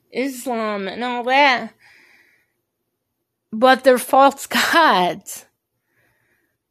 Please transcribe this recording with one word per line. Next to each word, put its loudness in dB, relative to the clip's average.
Islam -6
and -8
all -6
that, 0
but 2
they're 4
false 2
<laughs> -2
gods. 0